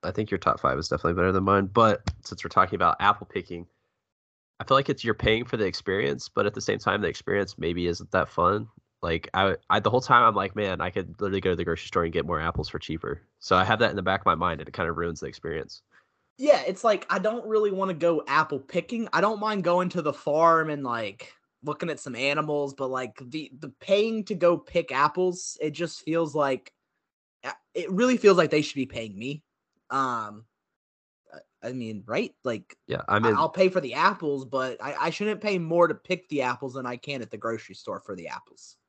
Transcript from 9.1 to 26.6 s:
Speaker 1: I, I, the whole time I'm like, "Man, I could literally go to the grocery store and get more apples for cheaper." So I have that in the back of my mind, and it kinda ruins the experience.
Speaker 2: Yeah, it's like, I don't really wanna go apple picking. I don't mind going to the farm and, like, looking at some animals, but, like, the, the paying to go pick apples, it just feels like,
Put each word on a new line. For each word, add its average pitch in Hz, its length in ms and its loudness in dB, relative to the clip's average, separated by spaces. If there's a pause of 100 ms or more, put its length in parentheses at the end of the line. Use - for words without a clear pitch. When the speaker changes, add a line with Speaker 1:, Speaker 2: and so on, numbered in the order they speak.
Speaker 1:
I, 95 240 2 (120)
I, 104 120 4
the 107 80 2
whole 123 100 2
time 123 240 6
I'm 110 120 6
like, 95 200 -2
"Man, 95 240 -2
I 85 100 -2
could 87 300 -6
literally 98 220 -2
go 95 80 2
to 90 80 2
the 85 80 -4
grocery 82 220 -4
store 87 180 0
and 82 80 -4
get 78 120 0
more 82 140 -2
apples 80 300 -4
for 82 100 -8
cheaper." - 420 -8 (180)
So - 180 4
I 92 80 6
have 110 140 2
that 113 100 4
in 87 80 -4
the 95 40 -4
back 95 200 0
of - 40 -6
my 87 100 4
mind, 82 260 -2
and 73 80 -12
it - 40 -18
kinda 85 200 -2
ruins 85 260 -4
the 76 80 -10
experience. - 540 -10 (560)
Speaker 2:
Yeah, 269 280 4
it's 185 200 -4
like, 214 240 2
I 185 100 0
don't 214 260 -4
really 214 260 0
wanna 190 220 -2
go 160 340 0
apple 147 320 0
picking. 196 520 -6
I 160 80 2
don't 208 220 0
mind 208 240 -2
going 180 240 2
to 180 120 -4
the 147 120 0
farm 160 560 4
and, 143 140 -4
like, 113 500 -6 (320)
looking 147 240 -6
at 147 100 -6
some 127 160 -10
animals, 143 580 -2
but, 131 160 -6
like, 127 300 -6 (100)
the, 151 300 -12
the 151 100 -12 (100)
paying 214 460 2
to 214 100 -4
go 175 220 4
pick 170 340 -4
apples, 175 680 0
it 151 100 -2
just 160 300 -8
feels 160 320 -2
like, 139 400 0 (680)